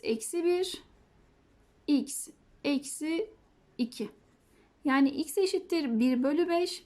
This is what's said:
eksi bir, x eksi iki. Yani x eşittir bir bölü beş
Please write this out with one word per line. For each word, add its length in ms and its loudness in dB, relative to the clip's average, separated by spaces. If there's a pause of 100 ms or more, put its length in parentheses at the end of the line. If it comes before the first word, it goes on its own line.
eksi 400 -2
bir, 400 0 (1040)
x 400 0 (360)
eksi 680 -2 (480)
iki. 320 -4 (760)
Yani 240 4
x 280 -6
eşittir 640 0
bir 240 4
bölü 260 2
beş 360 0